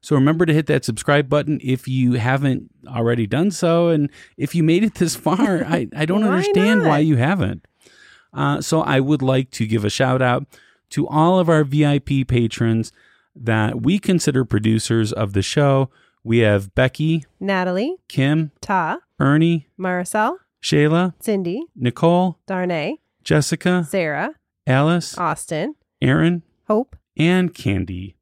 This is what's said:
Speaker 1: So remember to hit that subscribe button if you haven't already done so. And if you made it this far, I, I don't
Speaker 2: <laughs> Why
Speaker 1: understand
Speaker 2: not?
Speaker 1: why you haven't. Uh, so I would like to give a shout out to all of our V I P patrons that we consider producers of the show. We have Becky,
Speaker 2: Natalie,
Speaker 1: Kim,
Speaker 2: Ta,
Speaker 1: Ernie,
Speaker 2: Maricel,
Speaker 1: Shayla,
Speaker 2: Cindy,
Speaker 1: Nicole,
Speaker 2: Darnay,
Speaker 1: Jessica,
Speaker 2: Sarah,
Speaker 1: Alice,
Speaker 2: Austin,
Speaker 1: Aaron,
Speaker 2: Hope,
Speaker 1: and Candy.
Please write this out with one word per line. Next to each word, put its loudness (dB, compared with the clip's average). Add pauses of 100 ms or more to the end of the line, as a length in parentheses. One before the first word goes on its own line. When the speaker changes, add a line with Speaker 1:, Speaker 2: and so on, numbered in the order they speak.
Speaker 1:
So 0
remember 2
to 2
hit 2
that 0
subscribe 0
button -2
if -4
you 0
haven't -2 (180)
already -2
done 0
so. 0
And 2 (280)
if -6
you 2
made 2
it -2
this -2
far, 0
I, -4
I -2
don't 0
Speaker 2:
<laughs> 2
Why 2
Speaker 1:
understand 2
Speaker 2:
not? 2
Speaker 1:
why 2
you 2
haven't. -2 (680)
Uh, -2
so 0
I 0
would 0
like 0
to -4
give 0
a 0
shout 0
out 0 (440)
to -2
all 2
of 2
our 4
V 2
I 2
P -2
patrons 0 (460)
that -2
we 2
consider 0
producers 0
of -6
the 0
show. 0 (340)
We 2
have 2
Becky, 0 (120)
Speaker 2:
Natalie, -2 (120)
Speaker 1:
Kim, 0 (120)
Speaker 2:
Ta, -2 (200)
Speaker 1:
Ernie, 2 (100)
Speaker 2:
Maricel, -4 (260)
Speaker 1:
Shayla, 2
Speaker 2:
Cindy, -4 (100)
Speaker 1:
Nicole, 0
Speaker 2:
Darnay, -4 (260)
Speaker 1:
Jessica, 0
Speaker 2:
Sarah, -4 (320)
Speaker 1:
Alice, 2
Speaker 2:
Austin, -4 (260)
Speaker 1:
Aaron, 2 (260)
Speaker 2:
Hope, -2 (220)
Speaker 1:
and 2
Candy. -6